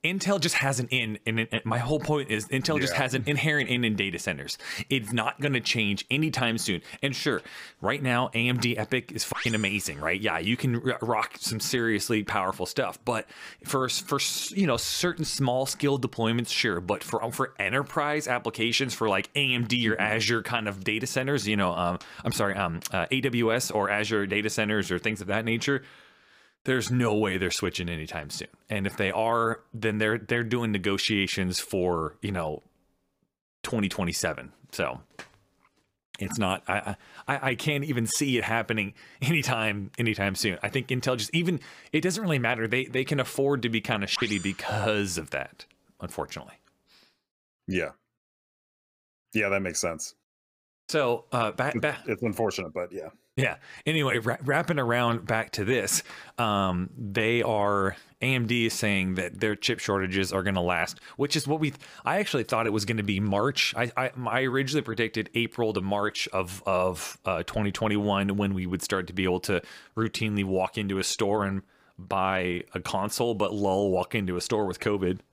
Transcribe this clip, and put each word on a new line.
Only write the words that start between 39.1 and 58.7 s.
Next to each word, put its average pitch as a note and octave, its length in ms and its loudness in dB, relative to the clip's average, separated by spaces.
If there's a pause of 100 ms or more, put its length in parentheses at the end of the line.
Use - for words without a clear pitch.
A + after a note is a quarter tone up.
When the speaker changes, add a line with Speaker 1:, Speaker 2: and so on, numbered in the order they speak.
Speaker 1:
anytime, A2+ 800 0
anytime G2+ 340 2
soon. F#2+ 300 0
I G2+ 60 -2
think B2+ 180 -2
Intel B2+ 300 0
just G#2+ 180 -4
even, E3+ 240 2 (320)
it D#3+ 100 2
doesn't F#3 220 0
really D#3+ 160 2
matter. A#2 280 0
They, B2+ 180 2
they B2+ 180 -2
can C#3+ 160 0
afford C#3 420 2
to A#2+ 80 0
be A2+ 100 2
kinda G#2 280 0
shitty G#2 340 0
because G2+ 800 -2
of D#2 100 -10
that, - 360 -8 (360)
unfortunately. - 540 -8 (1120)
Speaker 2:
Yeah. E2+ 240 -2 (1400)
Yeah, G#2 160 2
that G2 120 2
makes F2+ 180 -2
sense. E2 360 -4 (720)
Speaker 1:
So, B2+ 440 0
uh, A#2 200 2
ba-, C3 240 -2
Speaker 2:
It's, A2+ 40 0
Speaker 1:
ba- D3 180 -2 (100)
Speaker 2:
it's A2+ 160 -2
unfortunate, G2 500 -2
but F2+ 180 -6
yeah. F2 180 -10 (280)
Speaker 1:
Yeah. A#2+ 200 0 (280)
Anyway, D3 340 2
wra-, A#2 260 0
wrapping D3 340 2
around A#2 460 2
back A2 280 -2
to G#2 120 -2
this, G#2+ 380 2 (340)
um, G2 600 2
they A2+ 460 2
are, G2+ 540 2 (240)
A B2+ 120 -2
M B2 140 2
D A#2 200 4
is A2 60 0